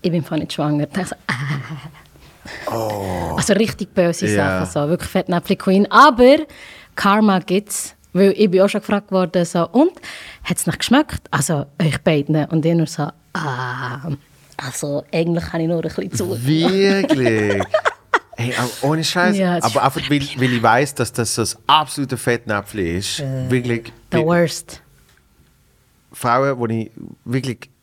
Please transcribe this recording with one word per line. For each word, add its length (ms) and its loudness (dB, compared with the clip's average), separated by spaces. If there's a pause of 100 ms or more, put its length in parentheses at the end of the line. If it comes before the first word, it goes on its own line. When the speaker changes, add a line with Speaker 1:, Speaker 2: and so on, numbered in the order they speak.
Speaker 1:
«Ich 100 0
bin 120 0
voll 160 -4
nicht 140 -6
schwanger.» 340 -2
Dann 180 -6
so, 100 -10 (120)
«Ah.» 1500 -10
Speaker 2:
Oh. 640 -4
Speaker 1:
Also 180 0
richtig 380 -2
böse 360 0
Speaker 2:
Ja. 360 0
Speaker 1:
Sachen, 80 -8 (120)
so. 40 -2
Wirklich 220 -2
Fettnäpfchen 480 -2
Queen. 320 2
Aber 460 8 (580)
Karma 460 2
gibt's, 540 -4 (180)
weil 240 4
ich 140 4
bin 100 4
auch 80 6
schon 120 -2
gefragt 300 -4
worden, 340 0
so, 240 -2
«Und, 240 4 (520)
hat's 220 -4
noch 120 -4
geschmeckt? 440 0 (100)
Also, 340 -2 (160)
euch 200 0
beiden?» 440 2
Und 180 0
ich 100 2
nur 120 2
so, 220 -6 (240)
«Ah, 760 -8 (480)
also, 560 -6
eigentlich 320 0
kann 160 -6
ich 80 0
nur 100 0
ein 40 -4
bisschen 300 -6
zu.» 340 -4
Speaker 2:
Wirklich? 1200 2
Speaker 1:
<laughs> 260 -2 (420)
Speaker 2:
Hey, 200 -4
aber 140 -2 (200)
ohne 120 0
Scheiß, 340 2
Speaker 1:
Ja, 220 2
das 60 -2 (100)
Speaker 2:
aber 120 2
Speaker 1:
ist 100 2
Speaker 2:
einfach, 140 -4
weil, 100 2 (220)
weil 140 4
ich 60 0
weiss, 320 4
dass 180 -2
das 220 -2
so 80 -2
das 140 -4 (100)
absolute 520 0
Fettnäpfchen 680 -2 (120)
ist. 220 -6
Speaker 1:
Äh, 300 -4
Speaker 2:
Wirklich, 420 -2 (200)
Speaker 1:
the 60 2
Speaker 2:
weil 80 2
Speaker 1:
worst. 560 0 (1300)
Speaker 2:
Frauen, 460 0
wo 80 -2
ich 240 -4 (340)
wirklich 460 -6 (120)